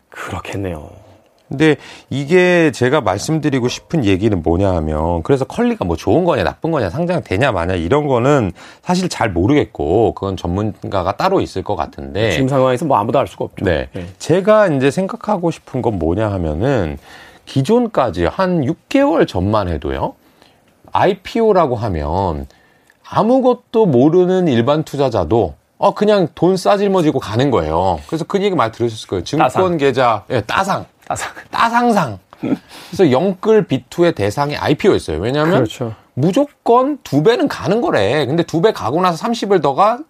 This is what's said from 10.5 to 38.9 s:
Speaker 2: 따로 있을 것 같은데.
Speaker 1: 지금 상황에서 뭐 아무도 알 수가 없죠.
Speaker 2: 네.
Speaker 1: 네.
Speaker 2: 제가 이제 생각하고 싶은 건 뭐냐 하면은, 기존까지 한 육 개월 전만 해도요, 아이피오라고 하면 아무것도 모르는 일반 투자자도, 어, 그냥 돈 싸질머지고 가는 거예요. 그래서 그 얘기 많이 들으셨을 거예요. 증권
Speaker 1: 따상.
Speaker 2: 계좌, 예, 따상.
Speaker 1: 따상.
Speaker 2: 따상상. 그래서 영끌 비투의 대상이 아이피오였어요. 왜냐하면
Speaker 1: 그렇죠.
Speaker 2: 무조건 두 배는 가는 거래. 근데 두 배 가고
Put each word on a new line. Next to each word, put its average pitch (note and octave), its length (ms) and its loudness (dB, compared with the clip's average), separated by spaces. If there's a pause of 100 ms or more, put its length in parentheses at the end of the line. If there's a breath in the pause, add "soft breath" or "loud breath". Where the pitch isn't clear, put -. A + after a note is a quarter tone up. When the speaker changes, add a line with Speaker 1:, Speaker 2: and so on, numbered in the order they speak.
Speaker 2:
따로 F#3 240 0
있을 - 200 -6
것 G2+ 140 -6
같은데. D#2 560 -4
Speaker 1:
지금 C3 160 0
상황에서 C3 380 0
뭐 C3+ 100 2
아무도 A#2 240 0
알 A#2 80 0
수가 - 160 -10
없죠. - 220 -8
Speaker 2:
네. D2 260 0
Speaker 1:
네. F2+ 140 -12 (120)
Speaker 2:
제가 G3+ 500 2
이제 C#3 240 0
생각하고 F#3 600 -4
싶은 - 300 -8
건 A2 180 -2
뭐냐 F#2+ 320 0
하면은, F2 680 -2 (480 loud breath)
기존까지 D3+ 840 0
한 F3+ 360 0
육 C#3 240 -6
개월 C#4 400 2
전만 G2+ 400 0
해도요, D2 460 -4 (800 soft breath)
아이피오라고 F3+ 800 0
하면 E2 720 -2 (640 soft breath)
아무것도 A3+ 800 0
모르는 F3 600 4
일반 C3+ 360 2
투자자도, A2 720 0 (220)
어, G3 160 2
그냥 G3+ 420 2
돈 F#3 220 2
싸질머지고 F#3+ 640 2
가는 A#2 320 0
거예요. E2+ 560 0
그래서 E3 180 -4
그 G3 160 -2
얘기 G3 140 0
많이 A2+ 160 0
들으셨을 A2+ 360 -6
거예요. F#2 160 -4
증권 C#3+ 240 0
Speaker 1:
따상. F3 300 0
Speaker 2:
계좌, B2 520 2
예, B2 120 -2
따상. F3+ 440 -2 (220)
Speaker 1:
따상. - 220 -8 (200)
Speaker 2:
따상상. A3+ 720 0 (200)
그래서 - 720 -2
영끌 G3 560 2
비투의 E3 460 0
대상이 C3+ 420 -2
아이피오였어요. G2+ 640 0
왜냐하면 D3 360 0
Speaker 1:
그렇죠. A#2 380 -4 (200)
Speaker 2:
무조건 B3+ 920 0
두 G3 200 0
배는 C4+ 240 4
가는 G3 340 -2
거래. C#3+ 440 0
근데 D#3+ 180 0
두 E3 180 -4
배 A3 100 4
가고 A#2+ 300 -2